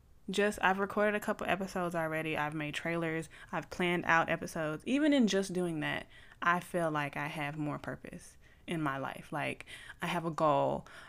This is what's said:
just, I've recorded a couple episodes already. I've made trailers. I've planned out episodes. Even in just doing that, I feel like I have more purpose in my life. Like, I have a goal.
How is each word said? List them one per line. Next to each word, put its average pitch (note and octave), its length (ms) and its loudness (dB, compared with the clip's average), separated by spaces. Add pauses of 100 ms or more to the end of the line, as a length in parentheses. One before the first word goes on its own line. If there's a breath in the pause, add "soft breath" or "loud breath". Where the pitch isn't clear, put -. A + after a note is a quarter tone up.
(300)
just, G#3 300 2
I've F#3+ 180 4
recorded G#3 360 2
a G#3 60 -2
couple - 260 -4
episodes F3+ 480 0
already. D#3+ 420 0
I've D3+ 180 0
made D3+ 200 -4
trailers. E3 540 -2 (240 loud breath)
I've E3+ 180 -4
planned F3 360 0
out E3 220 6
episodes. D#3+ 560 -2
Even C#4+ 280 4
in B3+ 140 6
just F#3+ 260 2
doing E3+ 280 0
that, D3 260 -2 (360 loud breath)
I F3 180 4
feel E3+ 300 0
like D3 260 -2
I D3 120 -4
have D3+ 280 -6
more D3 220 -2
purpose - 580 -12 (300 soft breath)
in D#3+ 160 -2
my C#3 160 0
life. - 320 -8
Like, C#3 340 -4 (380 loud breath)
I F3 40 -2
have E3 200 -2
a E3+ 40 -2
goal. C#3+ 560 2 (220 loud breath)